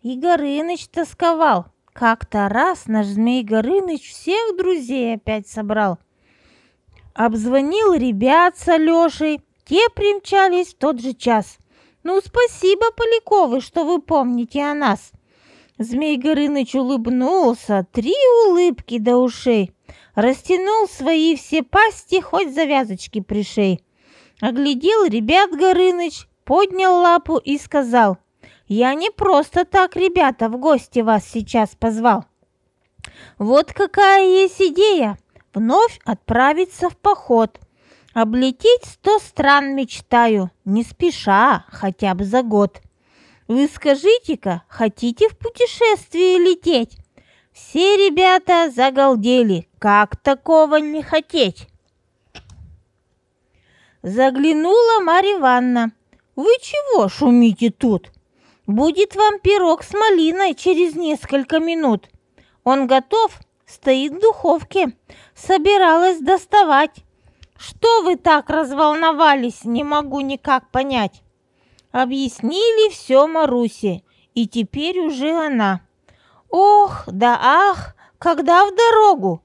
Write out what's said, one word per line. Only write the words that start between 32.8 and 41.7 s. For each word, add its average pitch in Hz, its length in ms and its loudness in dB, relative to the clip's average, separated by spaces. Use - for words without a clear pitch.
Вот 254 360 0
какая 392 560 2
есть 381 340 2
идея: 339 560 0
вновь 277 520 0
отправиться 285 840 -2
в - 80 -10
поход. 233 600 -2
Облететь 254 720 0
сто - 320 0
стран 277 560 0
мечтаю, 226 760 0
не 208 200 -2
спеша, 220 840 0
хотя 190 460 -6